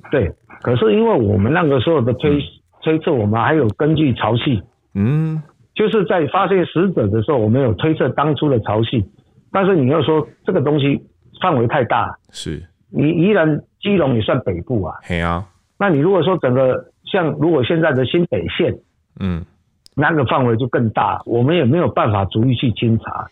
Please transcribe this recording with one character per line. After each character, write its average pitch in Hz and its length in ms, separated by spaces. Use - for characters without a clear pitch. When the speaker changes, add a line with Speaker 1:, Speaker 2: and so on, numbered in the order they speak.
Speaker 1:
对， 101 220
可 117 120
是 214 200
因 220 120
为 226 140
我 101 160
们 104 160
那 175 120
个 139 160
时 160 100
候 156 100
的 120 140
推-， 147 240
Speaker 2:
嗯。 143 40
Speaker 1:
推 160 180
测， 165 120
我 110 140
们 107 120
还 117 140
有 143 240
根 151 180
据 139 200
潮 110 220
汐。 117 260
Speaker 2:
嗯。 156 460
Speaker 1:
就 214 160
是 208 160
在 175 220
发 185 200
现 185 160
死 175 280
者 123 160
的 110 140
时 131 80
候， 143 60
我 107 100
们 120 140
有 120 140
推 156 200
测 156 140
当 143 260
初 151 140
的 127 120
潮 110 200
汐， 113 240
但 196 140
是 196 100
你 131 140
要 156 120
说 156 240
这 220 40
个 185 120
东 147 180
西 139 260
范 180 160
围 117 80
太 131 180
大。 110 340
Speaker 2:
是。 80 360
Speaker 1:
你 143 220
宜 175 240
兰 156 260
基 202 160
隆 135 160
也 110 80
算 143 180
北 85 220
部 110 200
啊。 - 200
Speaker 2:
嘿 87 180
啊。 85 260
Speaker 1:
那 196 120
你 143 80
如 160 120
果 185 120
说 180 160
整 127 160
个 131 360
像 170 280
如 151 180
果 147 120
现 165 160
在 160 140
的 127 140
新 175 180
北 90 240
县， 156 260
Speaker 2:
嗯。 90 240
Speaker 1:
那 147 160
个 151 120
范 143 220
围 117 100
就 123 120
更 123 220
大， 101 360
我 117 160
们 147 120
也 170 100
没 123 120
有 170 100
办 139 240
法 101 160
逐 110 200
一 127 80
去 123 180
清 113 280
查。 - 320